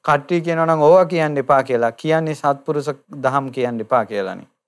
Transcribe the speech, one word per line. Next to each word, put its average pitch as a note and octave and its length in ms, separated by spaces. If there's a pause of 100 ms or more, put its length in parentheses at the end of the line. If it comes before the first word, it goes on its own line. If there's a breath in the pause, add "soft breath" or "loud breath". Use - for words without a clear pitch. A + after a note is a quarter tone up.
කට්ටිය D3+ 360
කියනවා E3 240
නම් D#3+ 160
"ඕවා F3 240
කියන්න D#3+ 320
එපා" C#3 260
කියලා. A#2 280
කියන්නේ D#3 420
සත්පුරුෂ C#3+ 560 (340)
දහම් C3+ 280
කියන්න A#2+ 280
එපා A2 260
කියලානේ. G2 420 (200)